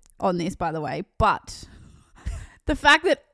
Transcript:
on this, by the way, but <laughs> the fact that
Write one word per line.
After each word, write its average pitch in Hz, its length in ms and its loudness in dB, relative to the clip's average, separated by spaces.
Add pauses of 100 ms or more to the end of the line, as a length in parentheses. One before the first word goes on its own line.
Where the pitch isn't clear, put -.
(180)
on 185 200 0
this, 175 180 -6
by 165 160 -4
the 160 80 -6
way, 151 240 -8 (140)
but - 460 -2 (520)
<laughs> - 500 -12
the 202 80 0
fact 294 300 4
that 349 180 2 (120)